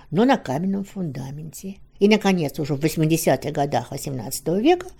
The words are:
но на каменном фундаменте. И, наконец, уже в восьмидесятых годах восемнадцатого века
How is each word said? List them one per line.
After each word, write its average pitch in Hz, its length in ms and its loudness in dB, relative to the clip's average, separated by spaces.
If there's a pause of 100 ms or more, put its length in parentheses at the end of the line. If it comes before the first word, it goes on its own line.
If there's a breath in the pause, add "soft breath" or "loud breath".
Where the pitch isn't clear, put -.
но 196 160 2
на 269 120 4
каменном 190 460 -4
фундаменте. 151 920 -10 (220)
И, 202 100 6
наконец, 190 500 2
уже 151 140 -2
в 135 80 -2
восьмидесятых 156 720 2
годах 143 380 -2
восемнадцатого 147 680 -4
века 349 280 2 (120)